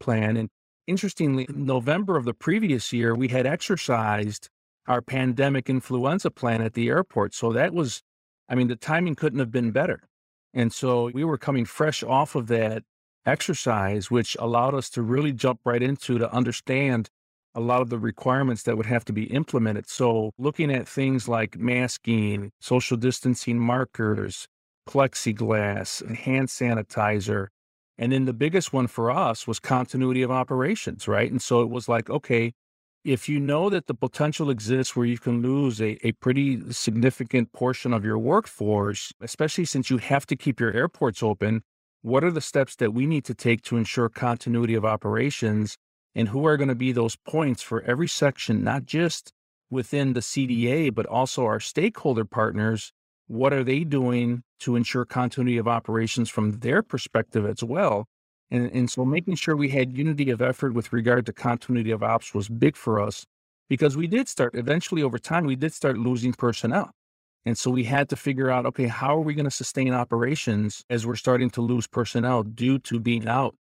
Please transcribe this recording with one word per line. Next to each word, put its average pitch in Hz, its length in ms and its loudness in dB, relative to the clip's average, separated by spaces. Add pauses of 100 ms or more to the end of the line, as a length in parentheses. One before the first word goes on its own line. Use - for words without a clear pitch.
plan? 110 340 2
And 113 140 -2 (360)
interestingly, 160 600 0
in 143 180 -6
November 147 520 2
of 127 80 -2
the 120 80 0
previous 165 580 0
year, 117 240 2
we 123 140 2
had 127 160 2
exercised 113 1040 0 (360)
our 123 160 2
pandemic 131 680 0
influenza 131 600 0
plan 117 300 0
at 113 120 -2
the 117 160 0
airport. 127 460 0
So 117 180 0
that 151 200 2
was, 156 280 -2 (480)
I 127 60 -2
mean, 127 120 4
the 120 80 -4
timing 160 400 -2
couldn't 143 240 0
have 120 120 -2
been 117 200 0
better. 139 300 0 (520)
And 117 200 2
so 123 400 0
we 135 100 -2
were 160 140 0
coming 135 260 0
fresh 151 400 -2
off 135 320 0
of 123 120 -2
that 110 360 0 (420)
exercise, 107 840 0
which 117 300 2
allowed 120 340 2
us 135 180 -4
to 123 100 -2
really 135 300 0
jump 123 340 0
right 120 180 2
into 131 340 0
to 113 160 0
understand 123 760 0 (460)
a 120 40 -4
lot 123 220 2
of 123 80 -2
the 120 80 -2
requirements 127 680 0
that 113 140 0
would 110 80 -2
have 117 200 0
to 110 80 -4
be 107 120 -2
implemented. 113 640 -2
So 113 480 0
looking 147 340 0
at 123 160 -2
things 135 400 0
like 113 300 -2
masking, 110 1040 0
social 127 360 0
distancing 120 640 0
markers, 113 880 0 (400)
plexiglass, 110 1120 0
and 113 140 -8
hand 131 340 0
sanitizer. 104 1000 0 (500)
And 117 140 0
then 135 140 2
the 127 80 0
biggest 156 380 0
one 127 160 2
for 117 240 0
us 135 360 0
was 113 120 -4
continuity 127 600 0
of 123 100 0
operations, 127 760 -2
right? 104 220 2
And 127 120 -2
so 120 200 4
it 117 80 0
was 117 200 -6
like, 117 200 0
okay, 120 440 0 (500)
if 135 240 0
you 147 120 0
know 147 300 2
that 190 180 -2
the 143 60 -4
potential 147 560 -2
exists 127 460 0
where 120 100 2
you 120 120 0
can 120 240 -2
lose 127 400 0
a, 107 240 -2
a 113 80 2
pretty 131 580 0
significant 120 800 2
portion 123 420 0
of 104 120 2
your 110 120 0
workforce, 107 960 0 (100)
especially 156 440 -2
since 135 240 -2
you 131 80 2
have 139 300 0
to 151 80 -2
keep 131 240 -2
your 113 140 2
airports 127 500 -2
open, 107 380 0 (400)
what 127 220 2
are 175 80 2
the 160 100 -2
steps - 360 0
that 110 160 2
we 123 120 0
need 156 200 0
to 127 80 -6
take 117 300 0
to - 120 -4
ensure 117 320 0
continuity 117 680 0
of 107 100 0
operations? 107 920 0 (380)
And 113 140 0
who 135 160 0
are 151 120 4
gonna 139 160 0
be 127 180 0
those 117 240 0
points 151 460 -2
for - 220 -4
every 139 240 0
section, 117 560 0
not 123 220 -2
just 160 460 -2 (380)
within 131 440 0
the 120 100 -2
C 139 240 -2
D 117 200 2
A, 147 220 2
but 110 160 0
also 127 400 0
our 110 140 2
stakeholder 143 680 0
partners? 107 640 0 (360)
What 131 260 2
are 135 100 2
they 135 200 2
doing 123 580 2 (200)
to 123 140 2
ensure 120 300 0
continuity 123 520 0
of 110 100 -2
operations 113 600 0
from 107 300 0
their 123 220 2
perspective 113 640 -2
as 104 180 -4
well? 117 440 0 (420)
And, 120 220 -2
and 123 180 0
so 127 160 -2
making 170 300 -2
sure 160 200 0
we 143 140 0
had 127 260 0
unity 143 360 0
of 113 100 0
effort 127 320 0
with 117 180 -2
regard 120 360 2
to 107 60 -4
continuity 120 580 0
of 107 100 -2
ops 113 320 0
was 104 160 -2
big 117 260 2
for 110 240 0
us 104 240 -4 (460)
because 143 260 2
we 165 120 -2
did 226 200 0
start, - 280 -2
eventually 151 480 0
over 123 160 0
time, 165 260 -2
we 135 100 0
did 151 180 -2
start 131 260 0
losing 123 340 0
personnel. 123 560 0 (560)
And 117 100 0
so - 140 -2
we 127 140 2
had 139 260 0
to 143 60 -4
figure 131 340 0
out, 127 160 2
"Okay, 127 220 0
how 131 280 0
are 160 60 2
we 151 140 -2
gonna 143 160 0
sustain 131 420 -2
operations 120 960 0
as 117 160 -2
we're 117 100 -2
starting 123 360 2
to 123 100 -4
lose 117 240 0
personnel 120 560 0
due 113 380 0
to 120 200 -4
being 113 280 0
out 123 360 0